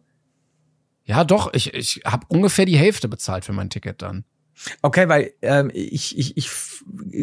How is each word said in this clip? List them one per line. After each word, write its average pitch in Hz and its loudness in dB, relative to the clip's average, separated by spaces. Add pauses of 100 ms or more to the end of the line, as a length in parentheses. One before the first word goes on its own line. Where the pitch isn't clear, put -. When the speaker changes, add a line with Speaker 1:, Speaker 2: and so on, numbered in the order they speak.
(1040)
Speaker 1:
ja 131 2
doch, 196 2
ich, 139 -2
ich - -6
hab 123 -2
ungefähr 190 4
die 170 4
Hälfte 180 4
bezahlt 95 -6
für 101 -6
mein 95 -4
Ticket - -10
dann. 95 -8 (560)
Speaker 2:
Okay, 175 4
weil, 151 2
ähm, 139 2
ich, - -6
ich, 127 -2
ich - -4
f-, - -10 (400)